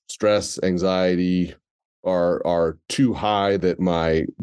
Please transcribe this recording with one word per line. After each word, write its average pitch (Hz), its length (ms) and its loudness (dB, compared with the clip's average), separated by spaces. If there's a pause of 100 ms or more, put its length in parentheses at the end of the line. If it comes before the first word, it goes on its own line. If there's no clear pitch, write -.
stress, 104 540 -2
anxiety, 92 920 0 (500)
are, 87 420 0
are 82 320 0 (100)
too 123 260 2
high, 101 440 0
that 90 220 0
my 82 460 0 (160)